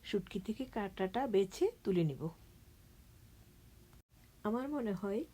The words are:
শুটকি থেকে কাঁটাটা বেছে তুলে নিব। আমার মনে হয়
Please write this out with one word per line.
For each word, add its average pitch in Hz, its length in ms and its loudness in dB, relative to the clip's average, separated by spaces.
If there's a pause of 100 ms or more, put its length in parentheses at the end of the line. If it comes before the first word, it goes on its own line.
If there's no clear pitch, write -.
শুটকি 202 380 -2
থেকে 220 180 -4 (120)
কাঁটাটা 202 460 -2 (120)
বেছে 196 300 4 (200)
তুলে 180 260 4
নিব। 131 120 -6 (2250)
আমার 240 260 0
মনে 233 260 -2
হয় 208 220 -2 (120)